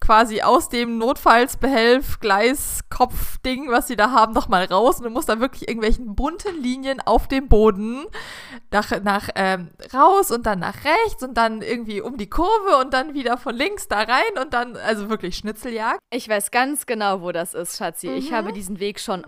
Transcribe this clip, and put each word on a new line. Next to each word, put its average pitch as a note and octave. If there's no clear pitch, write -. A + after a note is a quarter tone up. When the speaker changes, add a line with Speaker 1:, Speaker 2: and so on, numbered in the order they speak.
Speaker 1:
quasi A3
aus B3+
dem A#3+
Notfallsbehelf-Gleiskopf-Ding, B3
was A#3
sie B3
da G#3
haben, A3+
noch -
mal F#3
raus. G3
Und -
du A#3
musst A3+
da A3
wirklich -
irgendwelchen A3+
bunten E4
Linien C4
auf -
dem C4+
Boden A3
nach, G#3
nach, G3+
ähm, F#3+
raus F#4
und A#3
dann G#3
nach F3
rechts G4+
und B3+
dann A3
irgendwie A3
um B3
die -
Kurve F#4+
und C4+
dann C4+
wieder B3
von A#3+
links F#4+
da G#3
rein D4
und C4+
dann, A#3+
also G#3
wirklich G#3
Schnitzeljagd. A3+
Speaker 2:
Ich A#3+
weiß -
ganz C4
genau, G3+
wo F3
das E3+
ist, F3
Schatzi. F3
Ich C4+
Speaker 1:
Mhm. B3
Speaker 2:
habe G#3+
diesen F#3+
Weg G3+
schon F#3